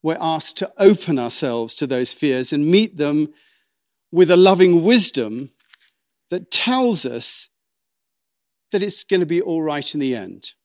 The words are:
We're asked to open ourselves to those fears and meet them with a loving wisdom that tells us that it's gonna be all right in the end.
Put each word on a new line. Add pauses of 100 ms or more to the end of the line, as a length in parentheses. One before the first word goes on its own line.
We're
asked
to
open
ourselves
to
those
fears
and
meet
them (800)
with
a
loving
wisdom (800)
that
tells
us (1200)
that
it's
gonna
be
all
right
in
the
end. (100)